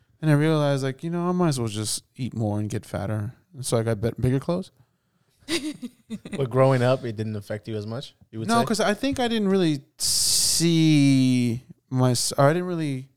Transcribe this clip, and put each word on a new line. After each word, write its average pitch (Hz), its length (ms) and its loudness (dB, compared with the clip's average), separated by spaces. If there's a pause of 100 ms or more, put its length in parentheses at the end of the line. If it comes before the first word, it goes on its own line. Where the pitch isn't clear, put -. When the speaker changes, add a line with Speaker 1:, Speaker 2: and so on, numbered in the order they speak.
(220)
Speaker 1:
And 156 100 0
I - 20 6
realized, 147 500 2
like, 135 200 -6
you 165 80 -6
know, 175 180 -2
I - 40 0
might 180 160 2
as 131 100 0
well 117 100 0
just 104 340 -4 (140)
eat 131 160 -6
more 104 260 -2
and 104 100 -4
get 110 160 -6
fatter. 107 480 -6 (200)
And 131 120 -12
so 123 120 0
I 113 60 0
got 113 180 -2
bit-, 117 180 -4
bigger 127 220 2
clothes. 180 300 -4 (760)
Speaker 2:
<laughs> 294 40 -6 (840)
But 135 140 -2
growing 131 320 4
up, 131 200 0
it 113 120 -6
didn't 110 200 -6
affect 107 320 -10
you 110 80 -8
as 104 120 -8
much, 117 280 -12 (140)
you 110 80 -12
would 113 100 -6
Speaker 1:
No, 233 120 2
Speaker 2:
say? 233 60 2
Speaker 1:
'cause 220 140 -2
I 202 140 2
think 269 260 -4
I 240 80 0
didn't 220 220 0
really 165 320 2 (160)
see 139 1700 2 (260)
my 127 220 2
s-, - 260 0
or - 80 6
I 151 80 6
didn't 180 140 -2
really, 147 500 -4